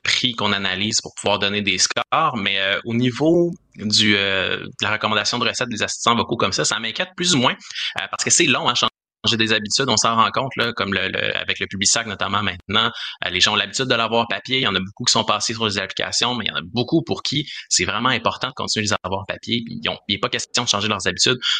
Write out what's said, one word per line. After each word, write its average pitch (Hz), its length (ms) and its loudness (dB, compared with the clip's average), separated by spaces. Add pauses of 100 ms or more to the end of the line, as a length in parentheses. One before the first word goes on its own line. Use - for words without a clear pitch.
prix - 300 0
qu'on 104 180 0
analyse 98 480 0
pour - 140 -10
pouvoir 101 240 0
donner 101 240 0
des 95 160 0
scores. 135 580 0
Mais, 98 220 0
euh, 98 260 0
au 113 100 -2
niveau 147 580 2 (240)
du, 104 400 2
euh, 95 420 0
de 92 100 -10 (140)
la 104 100 2
recommandation 107 460 0
de 120 100 0
recettes, 123 220 -2
des 107 120 -4
assistants 117 340 2
vocaux 117 200 0
comme 101 160 2
ça, 151 140 0
ça 104 120 0
m'inquiète 113 380 -4
plus 180 180 2
ou 147 40 4
moins, 127 140 6
euh, - 580 -6
parce - 120 -4
que - 80 0
c'est - 160 4
long 143 220 2
à 120 60 2
changer 117 160 2 (460)
des 110 160 2
habitudes. 107 360 2
On 110 100 4
s'en 117 180 4
rend 110 160 4
compte, 131 240 -4
là, 117 180 0
comme 98 200 -2
le, 95 140 0
le, - 280 -2
avec 95 240 -4
le 98 60 -2
Publisac 101 400 0
notamment 98 360 -2
maintenant. 101 480 0 (360)
Euh, - 40 -2
les 90 100 0
gens 104 120 4
ont 104 40 2
l'habitude 101 280 0
de 127 100 2
l'avoir 113 340 2
papier. 104 280 -2
Il 131 60 0
y 131 40 0
en 98 80 2
a 92 40 2
beaucoup 95 260 -6
qui - 80 2
sont 113 120 2
passés 107 280 0
sur 113 140 -2
les 101 100 -2
applications, 98 580 -2
mais 110 120 -4
il - 20 0
y - 40 -2
en - 40 -10
a 73 60 -2 (100)
beaucoup 123 300 2
pour 98 200 -4
qui - 240 -2 (220)
c'est - 160 0
vraiment 104 240 0
important 113 400 0
de 131 60 -10
continuer 104 320 -2
de 101 60 0
les 101 120 4
avoir 95 220 -4
papier. 113 400 -4
Puis 92 160 -10
ils 90 80 -2
ont, - 80 -6 (100)
il 101 60 0
n'est 98 60 -4
pas 120 100 -2
question 120 340 -2
de 120 40 0
changer 101 200 0
leurs 98 180 -2
habitudes. 98 300 2 (240)